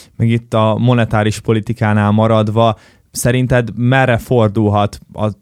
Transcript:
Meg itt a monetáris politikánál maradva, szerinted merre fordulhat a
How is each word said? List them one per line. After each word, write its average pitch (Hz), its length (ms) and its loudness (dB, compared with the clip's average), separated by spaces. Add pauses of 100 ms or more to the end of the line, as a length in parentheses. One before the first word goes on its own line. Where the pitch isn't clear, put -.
(160)
Meg 117 120 0
itt 117 260 -2
a 110 240 0
monetáris 113 640 0
politikánál 107 680 0
maradva, 110 680 2 (320)
szerinted 123 640 0
merre 123 400 2
fordulhat 104 840 0 (140)
a 107 160 -4 (140)